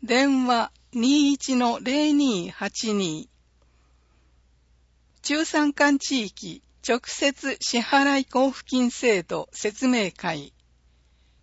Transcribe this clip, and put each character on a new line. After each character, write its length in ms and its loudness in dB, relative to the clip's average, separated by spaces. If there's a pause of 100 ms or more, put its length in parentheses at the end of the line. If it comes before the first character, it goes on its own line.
電 420 2
話 260 0 (220)
二 400 4
一 220 -2
の 240 0
零 340 0
二 380 0
八 420 -6
二。 340 -2 (2000)
中 200 0
山 300 0
間 240 4
地 300 -2
域 340 -14 (260)
直 180 0
接 560 -4
支 180 -2
払 420 2
い 60 -8
交 240 2
付 160 -18
金 220 0
制 320 0
度 320 -8
説 340 -4
明 240 0
会。 400 -8 (920)